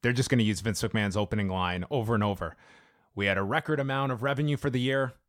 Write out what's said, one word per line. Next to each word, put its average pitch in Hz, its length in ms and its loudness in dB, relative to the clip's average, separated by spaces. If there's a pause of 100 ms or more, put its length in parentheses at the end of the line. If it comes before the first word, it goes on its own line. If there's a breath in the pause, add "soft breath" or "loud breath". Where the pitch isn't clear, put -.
they're 120 120 2
just 127 180 0
gonna 123 100 4
use 107 200 2
Vince 104 200 -2
McMahon's 104 340 0
opening 104 320 0
line 90 440 -2
over 117 240 0
and 104 80 2
over. 95 320 -2 (600 soft breath)
"We 101 100 0
had 98 120 4
a 98 60 2
record 147 360 0
amount 135 320 0
of 117 120 -4
revenue 143 320 0
for 147 140 -4
the 127 100 0
year. 131 340 0 (160)